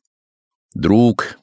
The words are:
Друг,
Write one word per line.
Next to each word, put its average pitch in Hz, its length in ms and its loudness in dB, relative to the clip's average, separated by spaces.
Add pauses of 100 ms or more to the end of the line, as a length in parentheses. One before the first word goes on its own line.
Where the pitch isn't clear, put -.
(760)
Друг, 113 680 0